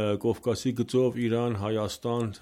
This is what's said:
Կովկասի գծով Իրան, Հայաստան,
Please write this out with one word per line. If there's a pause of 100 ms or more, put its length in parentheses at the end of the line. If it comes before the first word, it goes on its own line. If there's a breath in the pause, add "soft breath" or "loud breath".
(180)
Կովկասի
գծով
Իրան,
Հայաստան,